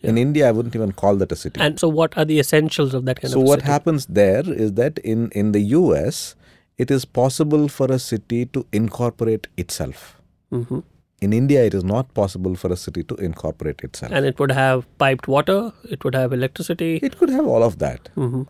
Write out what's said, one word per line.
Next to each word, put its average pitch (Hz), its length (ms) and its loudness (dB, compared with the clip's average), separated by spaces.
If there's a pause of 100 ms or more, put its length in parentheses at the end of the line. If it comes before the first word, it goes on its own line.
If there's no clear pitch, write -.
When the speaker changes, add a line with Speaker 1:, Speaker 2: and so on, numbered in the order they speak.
Speaker 1:
In 113 140 2
Speaker 2:
Yeah. 117 60 2
Speaker 1:
India, 143 260 4
I 117 40 4
wouldn't 117 240 -2
even 107 160 -2
call 101 240 2
that 95 160 0
a 82 40 -2
city. - 240 -8
Speaker 2:
And 151 200 0
so 170 80 2
what 160 300 0
are 156 80 2
the 156 140 2
essentials 156 540 0
of 127 120 -2
that 127 160 -2
kind 127 100 -6
Speaker 1:
So 139 80 2
Speaker 2:
of 131 60 6
a - 20 6
Speaker 1:
what 143 120 6
Speaker 2:
city? 139 120 0
Speaker 1:
happens 147 340 0
there 101 360 4 (240)
is 101 80 -4
that 127 240 0
in, 113 320 -2
in 104 220 0
the 104 80 2
U 117 360 4
S, - 380 -4 (420)
it 131 140 -2
is 135 160 0
possible 147 640 2
for 135 220 -2
a 131 80 0
city 120 480 -4
to 127 260 -6
incorporate 113 760 -2 (100)
itself. - 640 -10 (320)
Speaker 2:
Mm-hmm. 120 280 -6 (420)
Speaker 1:
In 101 100 0
India, 131 320 4
it 98 80 2
is 95 100 -2
not 107 300 -2
possible 92 440 -2
for 90 140 -6
a 90 60 -2
city 85 280 -10
to - 100 -10
incorporate 78 680 -8
itself. - 300 -12
Speaker 2:
And 139 140 0
it 135 120 -4
would 139 140 0
have 131 320 0 (140)
piped 135 300 0
water, 185 440 0 (180)
it - 140 -10
would 131 100 -2
have 131 200 0
electricity. 165 680 -4
Speaker 1:
It 269 160 -4
could 302 120 4
have 269 160 2
all 117 160 4
of 117 160 2
that. 65 380 -6
Speaker 2:
Mm-hmm. 127 340 -2